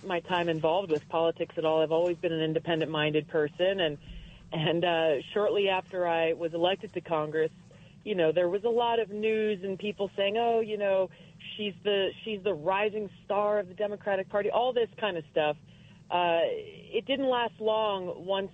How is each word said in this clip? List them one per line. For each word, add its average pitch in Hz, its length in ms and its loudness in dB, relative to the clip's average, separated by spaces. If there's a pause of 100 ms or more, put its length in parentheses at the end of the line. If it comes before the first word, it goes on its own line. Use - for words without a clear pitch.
my 180 160 -2
time 170 280 0
involved 165 440 0
with 147 160 -2
politics 165 500 0
at 160 60 -2
all, 160 180 4
I've 156 80 0
always 170 260 2
been 165 160 -2
an 160 100 -2
independent-minded 156 840 0
person. 175 540 0
And, 151 180 -2 (540)
and, 165 320 0
uh, 160 380 2 (100)
shortly 202 360 2
after 185 380 -2
I 165 280 2
was 160 200 -6
elected 180 400 0
to 175 60 -4
Congress, 156 500 0 (540)
you 208 100 -2
know, 165 160 4
there 175 180 4
was 190 140 0
a 233 80 2
lot 233 300 2
of 196 100 -2
news 214 540 0
and 196 120 -4
people 202 380 -4
saying, 202 220 0
"Oh, 233 240 2
you 214 160 -2
know, 190 340 2 (460)
she's 208 260 -4
the, 196 280 2 (120)
she's 214 220 -6
the 196 100 0
rising 196 560 -2 (140)
star 208 340 2
of 196 80 -2
the 180 80 -16
Democratic 196 540 -2
Party," 202 200 0
all 247 240 2
this 226 240 0
kind 196 200 -2
of 156 160 -6
stuff. 151 240 2 (520)
Uh, 175 360 2
it - 600 -4
didn't 269 240 -2
last 240 300 0
long 208 680 -2
once 196 300 -2